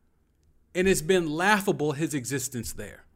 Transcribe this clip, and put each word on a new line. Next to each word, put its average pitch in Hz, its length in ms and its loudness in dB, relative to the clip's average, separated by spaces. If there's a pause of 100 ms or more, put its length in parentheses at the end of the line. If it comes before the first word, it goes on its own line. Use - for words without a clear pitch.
(760)
and 185 120 2
it's 185 140 4
been 170 280 2
laughable, 170 640 2
his 147 200 -4
existence 127 600 -6
there. - 320 -14 (100)